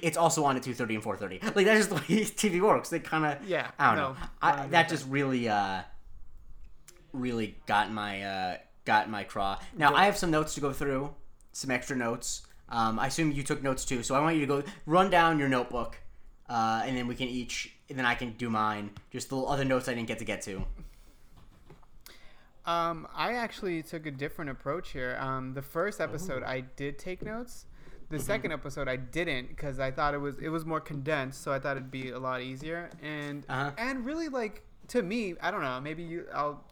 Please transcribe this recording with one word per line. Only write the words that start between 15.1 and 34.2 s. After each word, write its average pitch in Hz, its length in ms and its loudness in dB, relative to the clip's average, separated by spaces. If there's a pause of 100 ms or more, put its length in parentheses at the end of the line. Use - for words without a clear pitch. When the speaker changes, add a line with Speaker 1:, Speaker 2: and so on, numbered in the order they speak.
Speaker 1:
down 165 300 6
your 139 80 2
notebook, 123 500 0 (500)
uh, 113 380 2
and 131 100 0
then 123 120 0
we 120 80 -4
can 131 100 -2
each, 123 480 -4 (140)
and 135 100 -8
then 127 80 4
I 120 80 6
can 120 200 -4
do 120 140 -4
mine. 107 420 0 (200)
Just - 200 -8
the 135 40 -4
little 131 160 0
other 135 140 2
notes 131 240 2
I 123 60 0
didn't 117 120 -2
get 113 140 -2
to 113 40 -6
get 101 180 -2
to. 95 200 -4 (2000)
Speaker 2:
Um, 170 480 -2
I 170 200 0
actually 202 500 -4
took 156 240 -8
a 147 60 -6
different 143 400 -6
approach 147 380 -6
here. 127 300 -4
Um, 131 340 -4
the 135 80 -6
first 175 380 -2
episode, 151 420 -4
Speaker 1:
Ooh. 107 40 -6
Speaker 2:
I 131 140 -2
did 139 360 -6
take 180 280 -8
notes. 226 400 -8 (460)
The 156 60 -4
Speaker 1:
Mm-hmm. 127 100 -2
Speaker 2:
second 202 260 0
episode, 143 360 -6
I 127 80 0
didn't, 131 640 -2
'cause 135 200 -4
I 135 120 0
thought 147 240 2
it 143 40 -2
was, 143 200 -4
it 160 100 -4
was 160 160 -2
more 156 160 -2
condensed, 139 600 -4
so 143 100 -2
I 135 60 0
thought 139 180 -2
it'd 131 140 -8
be 131 200 -6
a 120 80 -6
lot 127 220 -2
easier. 156 480 -6 (140)
And, 147 460 -6
Speaker 1:
Uh-huh. 139 280 -2
Speaker 2:
and 247 300 -4
really, 320 220 -4